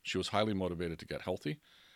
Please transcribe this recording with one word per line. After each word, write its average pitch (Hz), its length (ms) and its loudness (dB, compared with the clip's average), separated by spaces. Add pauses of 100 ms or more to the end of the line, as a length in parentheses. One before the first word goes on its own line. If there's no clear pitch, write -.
She - 140 -2
was 92 120 2
highly 107 260 4
motivated 87 460 0
to 82 60 -14
get 73 160 -4
healthy. 147 360 -2 (380)